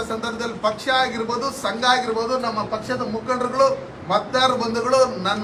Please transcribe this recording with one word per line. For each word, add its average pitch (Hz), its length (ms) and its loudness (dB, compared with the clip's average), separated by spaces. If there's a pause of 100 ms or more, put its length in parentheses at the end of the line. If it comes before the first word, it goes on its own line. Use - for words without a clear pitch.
(120)
ಸಂದರ್ಭದಲ್ಲಿ 233 540 -6
ಪಕ್ಷ 214 180 -2 (180)
ಆಗಿರ್ಬೋದು, 233 440 -2 (180)
ಸಂಘ 226 200 -2 (100)
ಆಗಿರ್ಬೋದು, 233 400 0 (120)
ನಮ್ಮ 214 140 -2 (140)
ಪಕ್ಷದ 247 280 -4 (140)
ಮುಖಂಡರುಗಳು, 247 520 2 (420)
ಮತದಾರ 254 400 2 (140)
ಬಂಧುಗಳು 233 360 2 (280)
ನನ್ನ 208 160 0